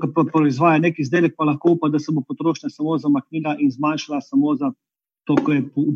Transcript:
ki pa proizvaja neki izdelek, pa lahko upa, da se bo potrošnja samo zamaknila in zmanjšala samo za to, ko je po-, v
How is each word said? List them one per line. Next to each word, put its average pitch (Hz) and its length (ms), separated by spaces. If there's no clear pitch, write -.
ki 139 100
pa 151 160
proizvaja 156 560
neki 165 240
izdelek, 165 300
pa 160 80
lahko 151 320
upa, 165 100
da 147 160
se - 80
bo 151 140
potrošnja 147 480
samo 156 240
zamaknila 147 600
in 143 120
zmanjšala 147 500
samo 147 340
za 135 180
to, 151 60
ko 156 80
je 143 80
po-, 143 240
v 151 100